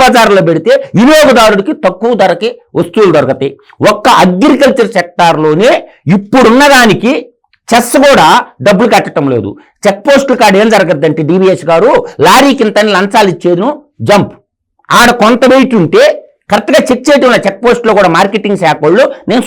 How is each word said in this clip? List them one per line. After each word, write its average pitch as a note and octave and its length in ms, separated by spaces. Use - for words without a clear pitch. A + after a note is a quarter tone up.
బజార్లో A3 460
పెడితే E3 240
వినియోగదారుడికి A#3+ 760
తక్కువ A3 360
ధరకి F#3+ 280
వస్తువులు F#3 380
దొరకతాయి. C3+ 340
ఒక్క - 160
అగ్రికల్చర్ A3+ 760
సెక్టార్లోనే E3 760
ఇప్పుడున్న B3 460
దానికి A#3 380
చెస్ A#3 200
కూడా A3 220
డబ్బులు G#3 260
కట్టడం D#3+ 400
లేదు. G2+ 160
చెక్ G3 220
పోస్టుల C4+ 340
కాడ G3+ 220
ఏం A3+ 140
జరగద్దంటే D#3+ 540
డీవీఎస్ F#3 420
గారు G3 180
లారీకి C4 420
ఇంతని G#3 280
లంచాలు G3+ 380
ఇచ్చేను F3 340
జంప్, G3+ 240
ఆడ A#3+ 140
కొంత A#3+ 300
వెయిట్ C4 280
ఉంటే E3 220
కరెక్ట్గా A3 300
చెక్ B3+ 180
చేయటం C#4 260
లేదు. G3+ 120
చెక్ G3 180
పోస్టులో A#3+ 340
కూడా F#3+ 200
మార్కెటింగ్ G3+ 460
శాఖ D3+ 200
వాళ్ళు F3+ 200
నేను A#3 180